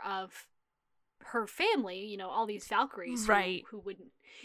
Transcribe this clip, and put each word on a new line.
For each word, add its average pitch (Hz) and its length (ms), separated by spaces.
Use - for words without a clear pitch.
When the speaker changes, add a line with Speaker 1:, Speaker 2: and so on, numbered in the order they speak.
Speaker 1:
of 190 420
her 226 220
family, 208 600
you 208 100
know, 190 140
all 196 160
these 208 220
Valkyries 247 580
who, 220 80
Speaker 2:
Right. 185 360
Speaker 1:
who 214 100
wouldn't, 190 320